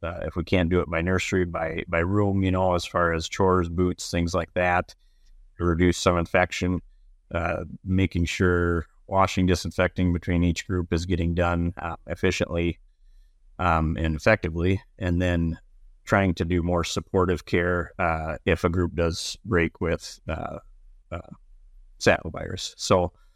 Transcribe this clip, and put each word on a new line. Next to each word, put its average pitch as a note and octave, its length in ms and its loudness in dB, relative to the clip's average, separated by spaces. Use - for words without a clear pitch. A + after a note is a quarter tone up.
uh, E2+ 200 -8
if E2 120 -6
we F2 80 -2
can't F2 260 2
do F2 120 4
it D#2 100 -2
by E2 100 -2
nursery, F#2 440 0
by, E2 420 -4
by F2+ 140 0
room, G2 420 2
you F#2 80 2
know, F#2 240 2
as F2 100 0
far E2+ 280 0
as E2 160 -2
chores, F#2 400 2
boots, F2 420 -2
things E2+ 240 0
like E2+ 200 -2
that, F2+ 420 0
to F2 60 -2
reduce F2 320 4
some F2+ 220 2
infection, F2+ 640 0
uh, E2+ 300 -2
making F#2 400 0
sure F2 640 0
washing, F#2+ 400 2
disinfecting F2+ 680 0
between F2 300 0
each F2 240 0
group F2+ 260 -4
is E2+ 140 0
getting E2+ 300 0
done, E2+ 400 0
uh, E2 180 -8
efficiently, F2 720 -2
um, E2 360 2
and D#2+ 200 0
effectively, F2+ 640 0
and F2 240 0
then E2+ 340 0
trying G2 300 2
to F2+ 100 -2
do E2+ 200 0
more E2+ 180 0
supportive F2+ 640 -2
care, F2 560 -2
uh, D#2+ 440 -2
if F#2 200 2
a F2+ 40 2
group F2 280 0
does E2 480 -2
break F2 360 0
with, E2 380 -4
uh, D#2+ 300 -8
uh, E2+ 80 -8
sapovirus. - 760 -2
So F2+ 360 2